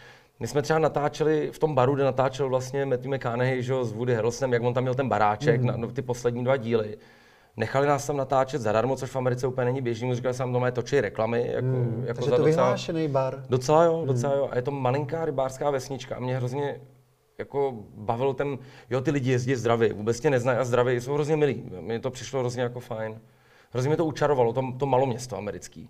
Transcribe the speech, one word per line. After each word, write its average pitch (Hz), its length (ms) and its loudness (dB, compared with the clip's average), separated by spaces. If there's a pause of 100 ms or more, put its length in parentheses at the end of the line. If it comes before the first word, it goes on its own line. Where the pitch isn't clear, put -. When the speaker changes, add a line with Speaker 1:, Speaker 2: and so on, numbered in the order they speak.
(400)
Speaker 1:
my 117 60 -6
jsme 143 160 -2
třeba 156 160 2
natáčeli 151 760 0
v - 60 -16
tom 156 160 0
baru, 131 200 4
kde 139 100 2
natáčel 131 440 2
vlastně 127 380 -2
Matthew 131 280 -2
McConaughey, 127 480 0
že 127 100 -2
jo, 131 120 0
s 110 80 -4
Woody 120 220 0
Harrelsonem, 120 380 0
jak 120 100 2
on 123 120 0
tam 127 100 0
měl 127 100 0
ten 131 140 0
baráček 107 520 4
Speaker 2:
Mhm. 123 60 2
Speaker 1:
na, 113 100 0
no, 117 160 -6
ty 127 100 -6
poslední 123 420 -2
dva 131 120 4
díly. 110 420 -2 (580)
Nechali 135 300 2
nás 143 200 0
tam 147 100 -2
natáčet 135 460 0
zadarmo, 110 340 2
což 135 140 -8
v - 60 -8
Americe 127 300 0
úplně 127 180 0
není 127 160 0
běžný, 117 280 -2
mu 123 60 0
říkali, 123 200 -2
že 127 80 -4
nám 127 100 -2
doma 123 180 2
točí 123 300 0
reklamy, 113 540 0
jako, 123 120 -2
Speaker 2:
Mhm. 123 400 -2
Speaker 1:
jako 117 100 -4
Speaker 2:
Takže 139 140 -2
Speaker 1:
za 123 60 4
Speaker 2:
to 120 60 4
Speaker 1:
docela 151 240 4
Speaker 2:
vyhlášený 160 420 -2
bar. 135 400 -2
Speaker 1:
Docela 151 360 4
jo, 165 140 4
Speaker 2:
Mhm. 160 80 -4
Speaker 1:
docela 135 280 0
jo. 139 180 2
A - 40 -4
je 127 60 0
to 135 80 -2
malinká 139 540 -2
rybářská 135 460 -2
vesnička 131 460 -6
a 113 40 -12
mě 127 160 -2
hrozně 131 440 -4 (580)
jako 135 360 -2 (220)
bavil 120 380 -2
ten, 143 240 -4 (320)
jo, 127 100 0
ty 127 100 0
lidi 135 200 0
jezdí 127 240 2
zdravě, 117 380 4
vůbec 107 280 -2
tě 156 100 2
neznají 123 280 2
a 131 60 2
zdravě, 120 360 4
jsou 131 140 -4
hrozně 151 220 0
milí. 147 280 2 (160)
Mně 107 200 -4
to 131 100 -4
přišlo 127 300 -6
hrozně 123 220 -2
jako 123 180 -4
fajn. 110 400 -8 (500)
Hrozně 123 180 -2
mě 156 80 2
to 165 80 0
učarovalo, 139 480 2
to, 131 260 -2
to 143 80 -2
maloměsto 131 500 0
americký. 90 540 -10